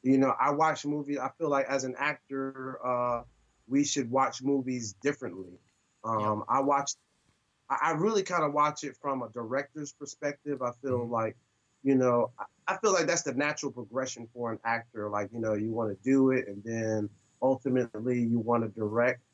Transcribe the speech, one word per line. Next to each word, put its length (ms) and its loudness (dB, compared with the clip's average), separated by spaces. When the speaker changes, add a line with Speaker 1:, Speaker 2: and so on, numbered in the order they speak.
Speaker 1:
You 160 6
know, 220 4
I 120 4
watch 340 2
movies, 320 -4
I 200 -4
feel 100 -2
like 180 2
as 180 0
an 140 -4
actor, 840 -6
uh, 380 0
we 180 2
should 260 -2
watch 320 0
movies 600 -2
differently. 560 -6
Um, 160 0
Speaker 2:
Yeah. 360 0
Speaker 1:
I 40 4
watch, 320 2
I, 140 -2
I 100 2
really 300 2
kinda 260 0
watch 360 0
it 120 -8
from 260 -4
a 80 -8
director's 640 -6
perspective. 680 -6
I 100 -2
feel 180 0
Speaker 2:
Mm-hmm. 120 -4
Speaker 1:
like, 240 -2
you 120 6
know, 440 4
I, 60 -6
I 40 -4
feel 140 4
like 140 4
that's 160 2
the 120 -4
natural 380 -2
progression 600 -6
for 200 -4
an 120 -6
actor. 460 -4
Like, 220 -2
you 80 -6
know, 140 0
you 160 -2
wanna 240 -2
do 260 6
it, 180 0
and 160 -12
then 460 -2
ultimately 760 0
you 180 2
wanna 300 0
direct. 520 0